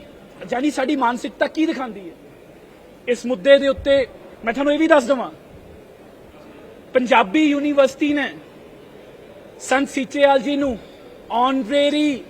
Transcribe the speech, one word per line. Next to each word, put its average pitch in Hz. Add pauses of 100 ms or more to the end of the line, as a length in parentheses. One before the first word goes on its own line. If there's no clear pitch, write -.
(480)
ਜਾਨੀ, 262
ਸਾਡੀ 269
ਮਾਨਸਿਕਤਾ 247
ਕੀ 311
ਦਿਖਾਉਂਦੀ 247
ਹੈ 175 (920)
ਇਸ 240
ਮੁੱਦੇ 254
ਦੇ 277
ਉੱਤੇ? 277 (380)
ਮੈਂ 226
ਤੁਹਾਨੂੰ 285
ਇਹ 294
ਵੀ 320
ਦੱਸ 302
ਦੇਵਾਂ, 220 (1600)
ਪੰਜਾਬੀ 247
ਯੂਨੀਵਰਸਿਟੀ 285
ਨੇ 277 (1300)
ਸੰਤ 269
ਸੀਚੇਵਾਲ 277
ਜੀ 285
ਨੂੰ 277 (540)
ਆਨਰੇਰੀ 269